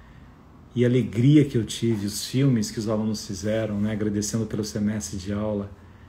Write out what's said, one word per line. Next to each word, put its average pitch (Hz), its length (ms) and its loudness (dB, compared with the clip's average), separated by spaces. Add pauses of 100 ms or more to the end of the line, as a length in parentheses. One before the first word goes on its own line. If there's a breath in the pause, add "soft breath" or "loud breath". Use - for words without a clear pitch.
(760 loud breath)
E 120 100 4
a 120 40 4
alegria 123 560 6
que 139 120 -2
eu 110 80 2
tive, 104 420 -2
os 101 200 -6
filmes 127 420 2
que - 120 -8
os 107 80 -4
alunos 110 360 -2
fizeram, 107 560 -4
né, 107 120 0
agradecendo 104 540 -2
pelo 104 180 -4
semestre 104 520 -4
de 95 160 -8
aula. 104 380 -4 (380 loud breath)